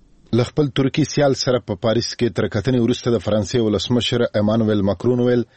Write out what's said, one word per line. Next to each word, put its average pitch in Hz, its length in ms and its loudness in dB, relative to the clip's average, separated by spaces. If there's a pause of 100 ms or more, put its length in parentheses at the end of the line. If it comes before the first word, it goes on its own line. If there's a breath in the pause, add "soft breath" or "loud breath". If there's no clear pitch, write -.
(340)
له 120 100 4
خپل 147 360 0
ترکي 135 260 0 (100)
سیال 143 180 4 (100)
سره 127 160 0
په - 160 -6
پاریس 113 400 0
کې 120 120 0 (120)
تر 107 80 0
کتنې 120 320 -2
وروسته 120 320 0
د 110 140 0
فرانسې 107 340 -2
ولسمشر 113 600 0 (220)
امانویل 107 380 2
ماکرون 117 380 0
ویل، 123 260 2 (120)